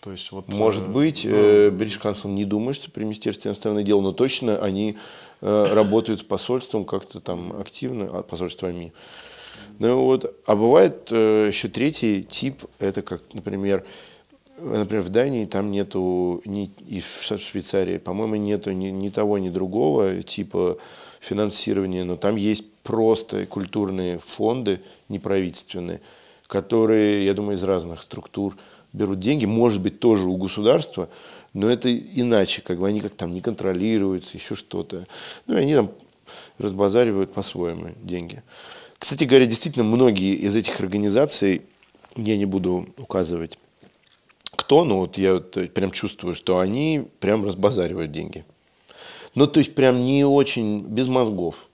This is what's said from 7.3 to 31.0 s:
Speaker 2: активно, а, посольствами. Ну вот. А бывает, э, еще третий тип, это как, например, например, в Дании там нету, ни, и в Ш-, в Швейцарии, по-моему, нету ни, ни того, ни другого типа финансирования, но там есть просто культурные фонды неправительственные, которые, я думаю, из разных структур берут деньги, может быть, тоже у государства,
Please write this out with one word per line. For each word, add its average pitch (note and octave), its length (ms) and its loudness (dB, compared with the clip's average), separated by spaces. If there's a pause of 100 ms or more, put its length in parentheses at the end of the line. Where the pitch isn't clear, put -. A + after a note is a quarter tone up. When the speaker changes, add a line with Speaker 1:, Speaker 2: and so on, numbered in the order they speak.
Speaker 2:
активно, A#2 520 -8
а, F#2+ 100 -8
посольствами. F2 720 -8 (840)
Ну A#2+ 260 4
вот. C3 300 2 (120)
А G#2+ 80 4
бывает, C#3 560 4
э, A2 380 4
еще G2+ 200 -4
третий A2 540 -2
тип, - 420 -8 (140)
это G2 240 -4
как, F2+ 180 -10 (140)
например, G2 500 -2 (760)
например, G#2+ 460 -2
в F2+ 60 -8
Дании A#2+ 340 0
там G2 260 -4
нету, F2+ 760 -2
ни, G2+ 240 -6 (180)
и F#2+ 120 -8
в - 220 -12
Ш-, - 140 -6
в F#2+ 60 -10
Швейцарии, F#2 560 -4
по-моему, G#2+ 380 -4
нету G#2 360 -2
ни, F#2+ 140 -4
ни F#2+ 240 -6
того, G#2 280 0
ни F#2 120 -2
другого F#2+ 720 0
типа F2+ 560 -4 (420)
финансирования, G2 840 -2
но F2+ 120 -4
там G2+ 200 0
есть G#2 280 0 (180)
просто A2 640 0
культурные F#2+ 720 -4
фонды G#2+ 640 -2 (280)
неправительственные, F2+ 920 -6 (460)
которые, G#2+ 800 2
я G2 80 4
думаю, G#2 240 -2
из F2+ 60 -6
разных E2+ 380 -2
структур - 540 -8 (360)
берут G2 260 -2
деньги, A#2+ 260 0
может A2 380 2
быть, F#2+ 180 -4
тоже G#2+ 280 4
у F#2 80 0
государства, G#2 720 0 (440)